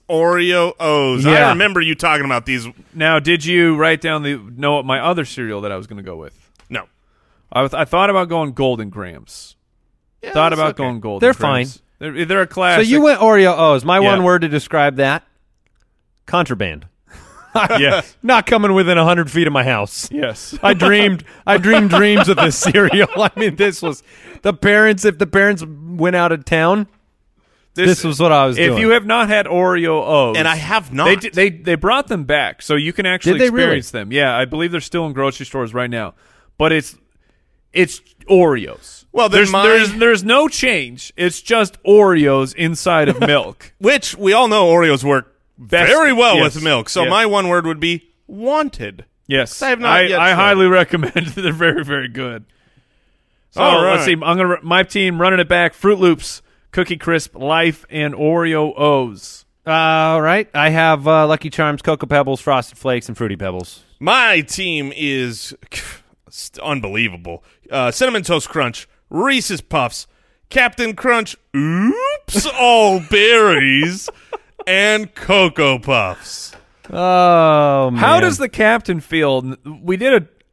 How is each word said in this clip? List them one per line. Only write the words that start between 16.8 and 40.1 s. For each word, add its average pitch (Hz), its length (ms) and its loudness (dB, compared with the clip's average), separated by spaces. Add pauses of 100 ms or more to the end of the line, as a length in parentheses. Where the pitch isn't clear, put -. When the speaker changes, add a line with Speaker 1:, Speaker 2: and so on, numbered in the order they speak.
Speaker 2:
<laughs> - 60 -20 (800)
Speaker 3:
Yes. 147 460 0
Speaker 2:
Not 233 240 2
coming 208 260 2
within 180 240 2
a 160 60 4
hundred 170 260 2
feet 165 160 0
of 147 80 0
my 131 100 0
house. 113 460 -4
Speaker 3:
Yes. 139 540 -8
Speaker 2:
I 202 100 4
dreamed, 196 500 2 (220)
I 202 140 4
dreamed 208 320 2
dreams 208 360 4
of 190 100 2
this - 200 0
<laughs> - 0 -
cereal. 190 580 2
I 208 200 0
mean, 202 220 -4
this 196 220 -2
was, 156 220 -8 (400)
the 202 140 -2
parents, 208 500 2
if 170 140 0
the 190 80 0
parents 196 360 0
went 165 520 -4
out 170 160 0
of 151 140 -6
town, 180 420 0 (880)
Speaker 3:
This, 180 140 0
Speaker 2:
this - 140 2
was 147 160 -4
what 165 120 4
I 139 160 4
was 123 100 -2
Speaker 3:
if 170 120 2
Speaker 2:
doing. 165 120 0
Speaker 3:
you 220 80 2
have 226 160 2
not 220 240 0
had 208 160 0
Oreo 170 580 0
O's, 135 320 2
Speaker 1:
And 156 120 0
I 160 80 0
have 160 360 -4
not. 139 140 -2
Speaker 3:
They 185 120 4
d-, 226 120 -12
they, 190 220 0
they 170 240 -4
brought 220 320 -2
them 180 160 -6
back, 135 400 -4
so 151 100 -4
you 151 180 -2
can 190 140 -4
actually 185 280 0
Speaker 2:
Did 202 80 0
they 247 100 4
really? 233 260 0
Speaker 3:
experience 123 140 -12
them. 107 200 -10
Yeah, 135 240 0
I 127 100 -2
believe 160 260 -4
they're 165 100 -6
still 170 240 -6
in 147 80 -8
grocery 135 320 -4
stores 120 300 -8
right 123 160 -4
now. 107 240 -8 (420)
But 160 140 2
it's, 156 260 -4 (720)
it's - 280 -2 (280)
Oreos. 143 840 0
Speaker 1:
Well, 220 180 0
then 196 120 2
Speaker 3:
There's, 190 100 0
Speaker 1:
my 196 100 2
Speaker 3:
there's, 214 320 4
there's 226 300 2